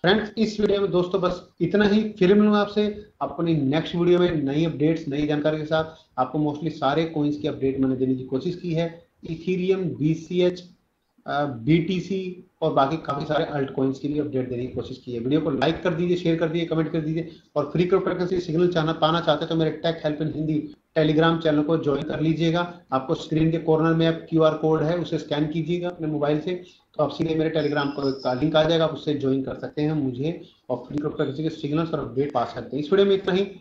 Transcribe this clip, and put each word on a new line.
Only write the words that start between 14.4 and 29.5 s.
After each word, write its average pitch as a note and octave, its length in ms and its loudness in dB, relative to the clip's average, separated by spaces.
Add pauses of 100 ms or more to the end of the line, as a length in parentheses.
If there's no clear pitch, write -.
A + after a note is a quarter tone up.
देने B2 160 -4
की B2+ 80 -10
कोशिश B2+ 240 -8
की - 160 -12
है। A#2 60 -4
वीडियो C#3 220 2
को D#3+ 80 -2
लाइक C#3+ 340 0
कर F3+ 100 2
दीजिए, F3 240 0
share E3 220 0
कर D#3+ 100 0
दीजिए, E3 180 -2
comment D#3+ 240 -2
कर D#3+ 100 -2
दीजिए। D#3+ 280 -4 (260)
और D3 160 0
free F3 140 2
क्रिप्टो F3+ 300 2
करेंसी F3+ 240 -2
signal E3+ 280 2
चाहना, E3 240 2
पाना D#3+ 280 2
चाहते D#3+ 200 2
हैं D#3+ 100 -4
तो E3 60 0
मेरे D#3+ 160 2
टेक E3 240 -2 (100)
help D3 160 -2
इन D3+ 140 -2
Hindi D3+ 340 -2 (280)
Telegram D#3+ 460 4
चैनल D3 200 2
को D#3+ 140 2
ज्वाइन C#3 260 0
कर D#3 160 -6
लीजिएगा। E3 600 0 (100)
आपको C3+ 220 0
स्क्रीन D#3+ 380 0
के E3 60 4
कॉर्नर D#3+ 360 2
में E3 140 4
अब E3 60 2
क्यूआर D#3+ 400 2
कोड D#3+ 300 0
है, E3 140 0
उसे D#3+ 200 -4
स्कैन D3 300 -2
कीजिएगा E3+ 420 -4
अपने E3+ 180 -8
मोबाइल D3+ 320 0
से, F3+ 240 -6 (340)
तो D3+ 60 2
आप C#3+ 60 0
सीधे D#3+ 260 -2
मेरे D#3+ 140 2
Telegram D3 380 0
को C#3 240 -2
का C3 220 -2
लिंक D3+ 220 0
आ D#3 80 6
जाएगा, D#3+ 200 2
आप D#3 100 0
उससे D3+ 200 -4
ज्वाइन C3+ 300 0
कर B2+ 120 -6